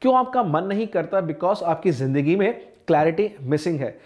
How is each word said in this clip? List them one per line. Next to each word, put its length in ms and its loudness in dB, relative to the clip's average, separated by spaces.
क्यों 160 4
आपका 260 2
मन 220 0
नहीं 220 -2
करता? 360 -2
Because 400 -2
आपकी 280 0
जिंदगी 460 0
में 320 -2
क्लैरिटी 540 2
मिसिंग 400 -2
है। 260 -8